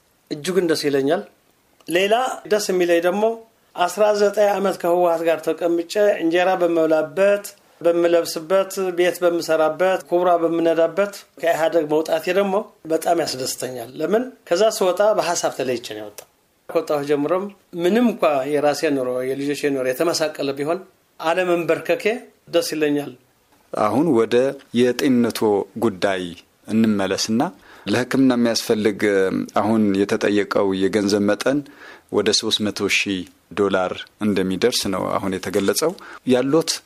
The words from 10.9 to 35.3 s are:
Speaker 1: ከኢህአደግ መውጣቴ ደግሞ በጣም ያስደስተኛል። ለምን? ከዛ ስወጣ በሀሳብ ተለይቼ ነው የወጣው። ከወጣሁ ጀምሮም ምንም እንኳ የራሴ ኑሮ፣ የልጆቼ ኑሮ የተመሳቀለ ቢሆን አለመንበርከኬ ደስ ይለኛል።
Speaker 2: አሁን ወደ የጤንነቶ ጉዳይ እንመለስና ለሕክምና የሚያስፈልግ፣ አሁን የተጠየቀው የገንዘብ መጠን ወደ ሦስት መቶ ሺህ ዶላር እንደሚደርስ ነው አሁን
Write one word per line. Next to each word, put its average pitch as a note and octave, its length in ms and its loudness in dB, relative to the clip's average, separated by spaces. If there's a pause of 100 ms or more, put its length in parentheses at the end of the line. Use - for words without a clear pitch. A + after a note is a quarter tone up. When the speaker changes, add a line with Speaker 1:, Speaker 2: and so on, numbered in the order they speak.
Speaker 1:
ከኢህአደግ E3 520 2
መውጣቴ D#3+ 440 0
ደግሞ F#3+ 220 0 (300)
በጣም D#3+ 340 0
ያስደስተኛል። B2+ 760 -6
ለምን? F3 280 0 (200)
ከዛ F3+ 280 0
ስወጣ F#3 300 0 (120)
በሀሳብ E3 420 -2
ተለይቼ B2 320 -4
ነው G#2+ 140 -12
የወጣው። - 260 -18 (420)
ከወጣሁ D#3+ 340 -2
ጀምሮም D3+ 420 0 (300)
ምንም F3+ 300 2
እንኳ G#3 180 0 (240)
የራሴ D3 420 0
ኑሮ፣ C3+ 200 0 (140)
የልጆቼ C#3 460 -4
ኑሮ C3 180 -2
የተመሳቀለ D#3 680 -2
ቢሆን D3 260 -4 (400)
አለመንበርከኬ E3+ 840 0 (440)
ደስ E3 220 0
ይለኛል። D3 440 -2 (600)
Speaker 2:
አሁን G#2+ 400 2
ወደ A2+ 220 2 (380)
የጤንነቶ B2 680 2 (380)
ጉዳይ G2 480 -2 (420)
እንመለስና G#2+ 720 0 (440)
ለሕክምና B2+ 480 2
የሚያስፈልግ፣ A2 680 0 (540)
አሁን A2 260 2 (140)
የተጠየቀው G2+ 800 0
የገንዘብ G2 500 2
መጠን G#2 360 0 (520)
ወደ G#2 220 0
ሦስት G#2+ 280 -2
መቶ G#2 180 -4 (120)
ሺህ F#2+ 280 -2 (320)
ዶላር F#2 400 0 (300)
እንደሚደርስ F#2+ 640 0
ነው F#2+ 240 -4
አሁን F#2+ 240 -4